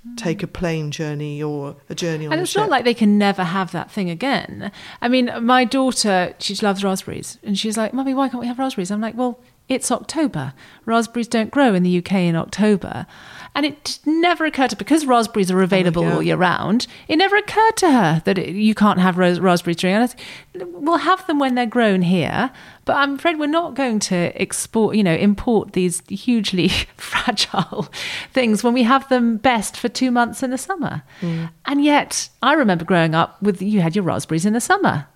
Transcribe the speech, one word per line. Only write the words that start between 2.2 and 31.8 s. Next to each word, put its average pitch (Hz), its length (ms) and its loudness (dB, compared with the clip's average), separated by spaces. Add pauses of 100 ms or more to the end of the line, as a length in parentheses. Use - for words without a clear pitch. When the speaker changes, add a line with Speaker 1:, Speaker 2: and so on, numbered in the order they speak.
Speaker 1:
on 147 80 -6
Speaker 2:
And 320 60 -2
Speaker 1:
a 370 40 -2
Speaker 2:
it's - 120 -6
not 415 80 2
Speaker 1:
ship." 403 80 0
Speaker 2:
like 247 120 0
they 240 100 2
can 208 240 4
never 196 260 2
have 180 280 -4
that - 200 -8
thing 180 180 -4
again. 202 640 -4 (300)
I 240 60 -2
mean, 247 240 2 (100)
my 254 220 4
daughter, 220 760 0
she 202 160 -6
loves 196 280 0
raspberries, - 600 -4
and 202 140 -2
she's 220 200 -4
like, 220 160 -2
"Mummy, 269 200 -2
why 269 160 0
can't 247 120 -6
we 240 60 -6
have 240 120 -6
raspberries?" 208 320 -4
I'm 208 80 -2
like, 220 160 -6
"Well, 247 240 -4 (300)
it's 254 220 -2
October. 202 600 -4 (320)
Raspberries 226 420 -2
don't 220 240 -2
grow 269 220 4
in 180 100 4
the 180 80 2
U 175 100 2
K 180 260 0
in 165 80 0
October." - 680 0 (500)
And 285 100 2
it - 400 -6
never 330 400 2
occurred 269 240 0
to, 214 60 -4
because 294 320 0
raspberries 226 420 2
are 185 140 4
available 175 400 2
Speaker 1:
Oh, 165 40 2
yeah. 170 80 2
Speaker 2:
all 156 60 0
year 160 160 2
round, 185 480 0 (220)
it 311 80 0
never 392 220 2
occurred 440 400 2
to 339 140 4
her 165 320 4
that 196 140 0
it, - 160 -4
you 214 220 2
can't 196 240 4
have 180 180 4
ros-, 180 220 4
raspberries 175 380 2
during, 185 180 0
and 233 80 4
I - 20 4
said, - 680 -12
"We'll 330 240 0
have 370 280 0
them 294 140 0
when 254 160 0
they're 247 100 0
grown 214 380 2
here, 180 480 0 (340)
but - 120 0
I'm 277 180 0
afraid 320 240 -2
we're 294 80 -2
not 311 260 -2
going 240 260 -2
to 190 160 -2 (240)
export, - 560 -2
you 214 80 2
know, 165 120 2
import 202 580 0
these 180 340 -2
hugely 202 600 0
<laughs> - 300 -4
fragile - 880 -4 (440)
things 226 320 0
when 240 120 2
we 254 80 4
have 262 260 2
them 233 280 2
best 233 380 0
for - 140 -4
two 262 220 0
months 240 320 0
in 247 80 -4
the 262 80 -4
summer." 294 420 -6 (200)
Speaker 1:
Mm. 165 280 -4 (160)
Speaker 2:
And 285 180 0